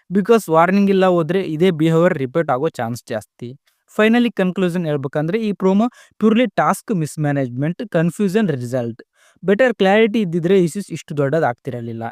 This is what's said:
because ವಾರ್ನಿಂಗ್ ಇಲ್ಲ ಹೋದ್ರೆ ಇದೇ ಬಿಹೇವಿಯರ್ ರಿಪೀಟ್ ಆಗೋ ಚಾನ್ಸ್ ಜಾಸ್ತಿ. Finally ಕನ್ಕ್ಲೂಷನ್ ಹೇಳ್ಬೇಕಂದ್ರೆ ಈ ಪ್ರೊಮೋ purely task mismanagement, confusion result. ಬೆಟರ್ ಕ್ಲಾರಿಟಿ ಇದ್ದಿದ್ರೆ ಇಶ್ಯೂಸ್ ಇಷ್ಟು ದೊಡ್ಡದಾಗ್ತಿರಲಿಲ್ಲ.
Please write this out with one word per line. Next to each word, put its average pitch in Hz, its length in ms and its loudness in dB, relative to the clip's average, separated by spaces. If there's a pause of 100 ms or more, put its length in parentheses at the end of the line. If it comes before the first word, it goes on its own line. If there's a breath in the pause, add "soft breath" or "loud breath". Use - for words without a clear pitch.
(140 soft breath)
because 202 380 2
ವಾರ್ನಿಂಗ್ 185 380 4
ಇಲ್ಲ 190 160 4
ಹೋದ್ರೆ 175 360 2
ಇದೇ 165 300 0
ಬಿಹೇವಿಯರ್ 165 420 2
ರಿಪೀಟ್ 147 380 -2
ಆಗೋ 131 180 0
ಚಾನ್ಸ್ 120 400 -6
ಜಾಸ್ತಿ. 120 460 -10 (420)
Finally 226 380 2
ಕನ್ಕ್ಲೂಷನ್ 180 500 -2
ಹೇಳ್ಬೇಕಂದ್ರೆ 156 600 -2
ಈ 208 40 -2
ಪ್ರೊಮೋ 196 340 2 (380 soft breath)
purely 226 260 4
task 175 520 -2
mismanagement, 143 880 -4
confusion 175 600 -2
result. 120 480 -6 (440 soft breath)
ಬೆಟರ್ 208 300 2
ಕ್ಲಾರಿಟಿ 214 480 2
ಇದ್ದಿದ್ರೆ 175 420 2
ಇಶ್ಯೂಸ್ 185 280 -6
ಇಷ್ಟು 151 260 -10
ದೊಡ್ಡದಾಗ್ತಿರಲಿಲ್ಲ. 120 960 -4